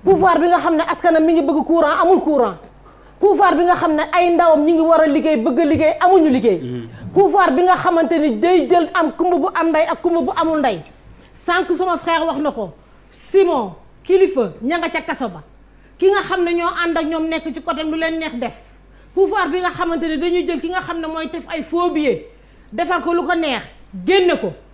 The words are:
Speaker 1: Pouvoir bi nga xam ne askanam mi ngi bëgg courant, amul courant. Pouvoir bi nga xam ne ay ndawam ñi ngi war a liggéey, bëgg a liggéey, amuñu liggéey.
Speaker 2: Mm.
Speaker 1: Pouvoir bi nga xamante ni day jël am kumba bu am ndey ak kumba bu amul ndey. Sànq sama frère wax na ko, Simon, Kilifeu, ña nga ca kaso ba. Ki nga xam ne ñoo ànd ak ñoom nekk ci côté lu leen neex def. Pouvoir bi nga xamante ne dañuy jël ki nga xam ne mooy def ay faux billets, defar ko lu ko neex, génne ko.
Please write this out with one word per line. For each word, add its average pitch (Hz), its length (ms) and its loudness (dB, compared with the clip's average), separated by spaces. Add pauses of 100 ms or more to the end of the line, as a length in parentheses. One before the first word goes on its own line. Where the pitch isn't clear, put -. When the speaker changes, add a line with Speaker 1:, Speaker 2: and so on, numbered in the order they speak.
Speaker 1:
Pouvoir 349 360 4
bi 339 80 2
nga 349 100 4
xam 320 180 0
ne 320 140 0
askanam 330 340 2
mi 339 100 4
ngi 330 80 2
bëgg 277 240 0
courant, 320 360 2
amul 359 180 4
courant. 247 340 0 (640)
Pouvoir 359 360 4
bi 339 80 2
nga 349 120 2
xam 339 180 0
ne 302 80 -2 (100)
ay 349 220 2
ndawam 320 300 4
ñi 330 80 4
ngi 330 100 2
war 320 180 4
a 320 60 4
liggéey, 294 300 2
bëgg 240 240 0
a 330 40 2
liggéey, 311 360 2
amuñu 359 300 4
liggéey. 226 320 2
Speaker 2:
Mm. 120 260 -10 (260)
Speaker 1:
Pouvoir 370 380 4
bi 311 100 2
nga 359 140 4
xamante 339 420 0
ni 294 180 0
day 330 320 2
jël 349 260 2
am 330 180 0
kumba 349 260 -2
bu 330 160 0
am 330 160 0
ndey 311 200 2
ak 320 120 -6
kumba 339 180 0
bu 359 160 -4
amul 320 220 0
ndey. 226 220 -2 (540)
Sànq 359 420 -2
sama 349 200 -2
frère 330 300 -2
wax 285 140 -4
na 294 100 -2
ko, 196 220 -10 (380)
Simon, 302 640 0 (300)
Kilifeu, 349 480 2 (100)
ña 311 160 -4
nga 330 120 -4
ca 330 100 -4
kaso 277 280 -8
ba. 165 140 -14 (560)
Ki 381 120 4
nga 403 120 2
xam 381 220 -2
ne 339 100 -2
ñoo 339 140 -2 (160)
ànd 330 140 -2
ak 320 80 -2
ñoom 320 220 -4
nekk 320 260 -6
ci 320 80 -12
côté 311 220 -6
lu 320 120 -4
leen 320 220 -4
neex 320 160 -8
def. 233 220 -8 (580)
Pouvoir 381 340 0
bi 359 120 -2
nga 349 100 -2
xamante 330 360 -4
ne 311 100 -4
dañuy 339 300 -2
jël 330 140 -4
ki 330 100 -8
nga 370 100 -4
xam 339 200 -8
ne 320 60 -8
mooy 320 260 -8
def 339 160 -12
ay 320 140 -8
faux 349 280 -2
billets, 294 360 -2 (460)
defar 339 300 -4
ko 339 120 -2
lu 349 120 0
ko 349 80 -2
neex, 294 280 -4 (420)
génne 330 360 2
ko. 180 120 -6 (220)